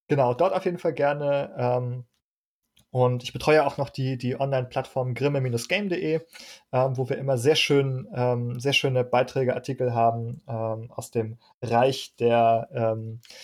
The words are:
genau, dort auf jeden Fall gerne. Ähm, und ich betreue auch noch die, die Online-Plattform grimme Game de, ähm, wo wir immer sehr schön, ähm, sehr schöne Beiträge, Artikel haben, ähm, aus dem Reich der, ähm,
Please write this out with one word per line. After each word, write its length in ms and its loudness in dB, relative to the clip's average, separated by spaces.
genau, 260 2
dort 200 2
auf 100 -2
jeden 140 -2
Fall 160 -2
gerne. 640 0
Ähm, 480 -2
und 340 2
ich 100 -10
betreue 320 4
auch 100 -2
noch 140 -4
die, 260 -4
die 240 -4
Online-Plattform 760 -2
grimme 280 0
Game 220 0
de, 300 -2
ähm, 240 2
wo 140 -4
wir 80 -2
immer 180 0
sehr 200 4
schön, 580 2
ähm, 440 -2
sehr 140 -2
schöne 320 2
Beiträge, 500 0
Artikel 380 -4
haben, 560 0
ähm, 460 -6
aus 160 -12
dem 260 -4
Reich 560 0
der, 560 4
ähm, 480 -4